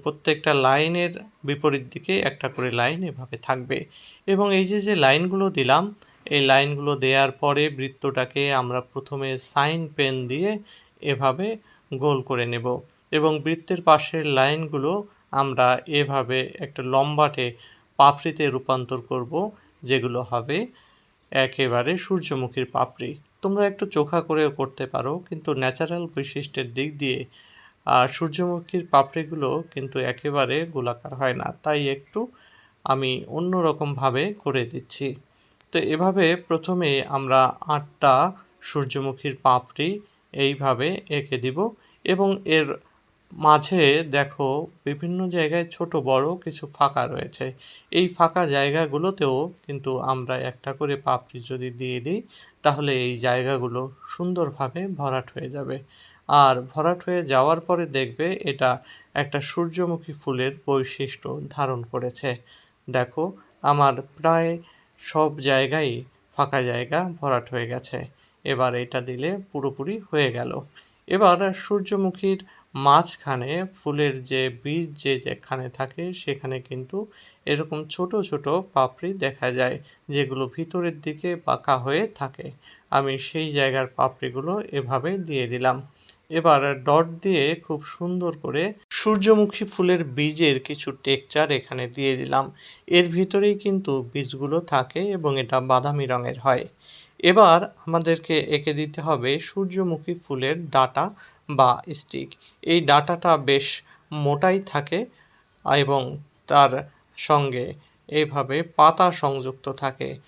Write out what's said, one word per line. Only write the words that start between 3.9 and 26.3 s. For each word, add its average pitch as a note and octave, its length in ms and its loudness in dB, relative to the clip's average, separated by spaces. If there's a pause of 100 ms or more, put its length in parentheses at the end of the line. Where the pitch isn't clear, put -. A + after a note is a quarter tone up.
এবং G3 280 4
এই F#3+ 100 4
যে, G3+ 160 -2
যে G#3 140 0
লাইনগুলো F3+ 560 4
দিলাম, D#3+ 460 2 (280)
এই C#3+ 220 2
লাইনগুলো C#3+ 500 4
দেওয়ার C3+ 360 4
পরে D3 360 2
বৃত্তটাকে C3+ 840 -2
আমরা B2 260 0
প্রথমে C3+ 580 -6
সাইন D#3 500 0
পেন C3+ 400 -2
দিয়ে F#3 300 -2 (420)
এভাবে C#3+ 560 0 (380)
গোল C3+ 280 2
করে A#2+ 240 -2
নেব A#2+ 340 -4 (300)
এবং D3+ 300 2
বৃত্তের E3 420 -4
পাশের D#3 440 2
লাইনগুলো D3 800 0 (240)
আমরা B2+ 560 2
এভাবে C3+ 680 -2
একটা C#3+ 280 -10
লম্বাটে C#3 680 0 (440)
পাপড়িতে C#3+ 500 4
রূপান্তর C3 540 -2
করব, C3 500 -4 (320)
যেগুলো B2+ 400 -2
হবে B2 440 -4 (640)
একেবারে C3+ 680 0
সূর্যমুখীর C3 680 -4
পাপড়ি। B2+ 500 -4 (260)
তোমরা G3 240 2
একটু G3+ 200 -2
চোখা E3 340 0
করেও D#3 300 2
করতে C3+ 360 -6
পারো, C3 320 -4
কিন্তু D#3+ 360 -6
ন্যাচারাল D#3 520 -2
বৈশিষ্ট্যের C#3+ 680 -8